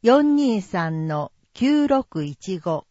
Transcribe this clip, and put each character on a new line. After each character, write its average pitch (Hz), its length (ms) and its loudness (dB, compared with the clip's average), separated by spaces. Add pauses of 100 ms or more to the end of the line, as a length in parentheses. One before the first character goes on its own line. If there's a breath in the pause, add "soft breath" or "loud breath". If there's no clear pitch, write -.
四 294 320 4
二 254 260 0
三 160 460 -6
の 151 240 -6 (220)
九 294 340 2
六 262 380 -2
一 165 340 -8
五。 156 320 -6